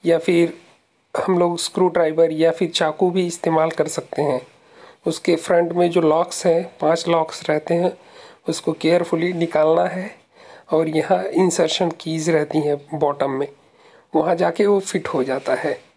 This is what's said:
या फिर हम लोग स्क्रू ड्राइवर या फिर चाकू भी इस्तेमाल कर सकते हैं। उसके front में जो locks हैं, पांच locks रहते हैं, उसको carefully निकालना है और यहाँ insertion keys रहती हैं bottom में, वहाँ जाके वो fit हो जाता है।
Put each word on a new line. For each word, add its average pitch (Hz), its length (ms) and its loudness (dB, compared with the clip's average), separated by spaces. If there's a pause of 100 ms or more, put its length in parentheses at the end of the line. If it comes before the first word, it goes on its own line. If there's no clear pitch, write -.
या 165 140 4
फिर 170 340 2 (600)
हम 185 240 0
लोग 170 220 0
स्क्रू 185 280 0
ड्राइवर 165 440 2
या 160 200 2
फिर 165 180 -2
चाकू 170 400 0
भी 180 160 0
इस्तेमाल 160 440 0
कर 156 180 -2
सकते - 340 -6
हैं। 143 180 0 (680)
उसके 160 300 0
front 170 360 0
में 175 180 2
जो 175 100 2
locks 165 460 0
हैं, 170 180 2 (160)
पांच 160 280 0
locks 160 420 -2
रहते 151 240 -2
हैं, 175 180 0 (560)
उसको 165 260 -4
carefully 170 600 0
निकालना 165 520 2
है 185 240 -8 (600)
और 160 180 2
यहाँ 180 360 0
insertion 175 640 0 (100)
keys 160 300 -4
रहती 151 300 0
हैं 147 160 0 (180)
bottom 143 360 0
में, 139 180 -4 (640)
वहाँ 165 240 2
जाके 170 300 0
वो 202 140 4
fit - 280 -6
हो 131 160 -2
जाता 131 320 -2
है। - 220 -6 (180)